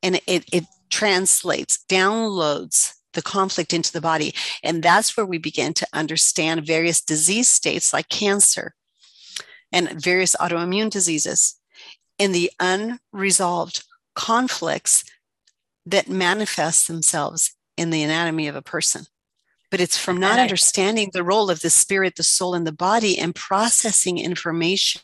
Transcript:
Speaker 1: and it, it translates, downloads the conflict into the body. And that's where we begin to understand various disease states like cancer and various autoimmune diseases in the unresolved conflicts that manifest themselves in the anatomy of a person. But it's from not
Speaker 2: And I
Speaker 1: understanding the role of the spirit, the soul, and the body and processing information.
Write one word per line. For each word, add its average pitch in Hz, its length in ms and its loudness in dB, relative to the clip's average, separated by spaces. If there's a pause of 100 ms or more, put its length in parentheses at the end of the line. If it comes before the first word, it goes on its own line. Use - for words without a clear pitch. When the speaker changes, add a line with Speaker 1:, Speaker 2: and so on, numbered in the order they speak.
Speaker 1:
and 185 240 0
it, 180 240 0
it 170 140 0 (240)
translates, 185 960 0
downloads 190 1080 0 (180)
the - 80 -4
conflict 190 540 -2
into 165 180 -2
the 170 80 -6
body. 156 320 -2 (300)
And 165 200 -2
that's 175 360 4
where 214 80 0
we 180 100 -4
begin 156 380 -2
to - 180 -2
understand 160 720 0
various 165 380 0
disease 185 460 2
states - 440 0
like 147 160 -4
cancer - 680 0 (960)
and 175 320 -2
various 180 340 2
autoimmune 175 520 -2
diseases 165 680 0 (600)
in 196 140 2
the 175 180 2 (100)
unresolved 190 1200 -2 (320)
conflicts 226 880 0 (840)
that 185 200 0
manifest 185 800 0
themselves 165 680 -2 (220)
in 170 100 -2
the 160 140 0
anatomy 160 440 0
of 143 80 -8
a 143 60 -8
person. 151 460 -4 (640)
But 190 100 0
it's 175 160 0
from 180 240 -2
not 190 120 4
Speaker 2:
And 240 80 4
I - 20 6
Speaker 1:
understanding 202 720 2
the 180 100 -2
role 202 240 4
of 165 120 0
the 165 100 0
spirit, 190 460 2
the 170 60 -6
soul, 180 320 0
and 170 120 -2
the 165 60 -4
body 196 460 2
and 170 160 -2
processing 196 840 0
information. 170 840 -2